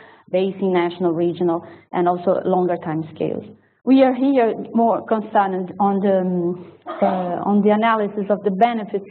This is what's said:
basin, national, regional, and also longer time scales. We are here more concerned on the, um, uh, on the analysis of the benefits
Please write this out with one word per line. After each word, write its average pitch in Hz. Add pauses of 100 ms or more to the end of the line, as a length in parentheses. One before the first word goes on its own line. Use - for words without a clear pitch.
(300)
basin, 190
national, 175
regional, 170 (300)
and 175
also 180
longer 180
time 160 (100)
scales. - (400)
We 262
are 254
here 247 (180)
more 226
concerned 202
on 196
the, 196
um, 180 (140)
uh, 185
on 208
the 208
analysis 214
of 196
the 202
benefits 208